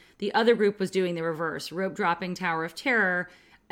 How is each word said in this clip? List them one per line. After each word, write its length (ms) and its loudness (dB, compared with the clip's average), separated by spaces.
the 160 -2
other 180 6
group 260 2
was 120 -2
doing 240 0
the 80 -4
reverse, 480 -4
rope 240 -4
dropping 400 -2
Tower 280 -2
of 120 -8
Terror 520 2